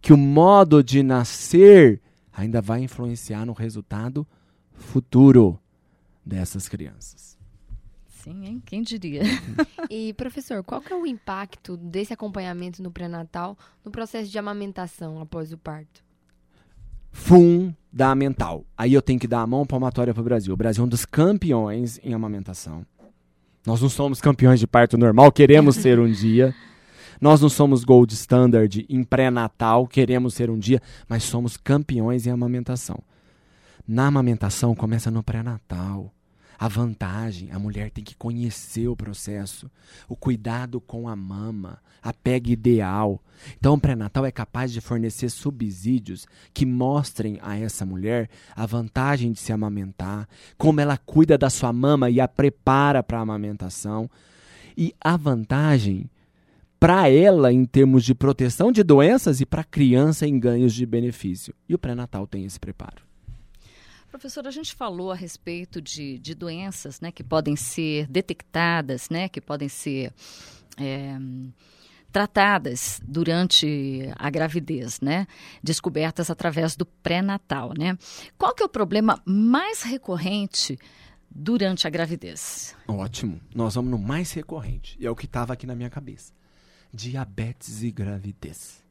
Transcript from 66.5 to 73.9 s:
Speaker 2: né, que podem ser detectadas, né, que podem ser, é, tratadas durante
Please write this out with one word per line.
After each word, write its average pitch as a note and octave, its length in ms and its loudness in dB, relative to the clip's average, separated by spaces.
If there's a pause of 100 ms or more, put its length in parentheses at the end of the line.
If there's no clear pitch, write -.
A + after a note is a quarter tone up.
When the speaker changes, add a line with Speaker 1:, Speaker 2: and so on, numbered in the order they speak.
Speaker 2:
né, E3+ 100 -12
que - 140 -18
podem D3+ 320 -2
ser D3+ 500 -6
detectadas, E3 1040 -4
né, F3 180 -6
que - 120 -12
podem D3 280 -10
ser, C3+ 440 -8 (640)
é, C#3 400 -10 (960)
tratadas G3 920 -2
durante D3+ 1080 -2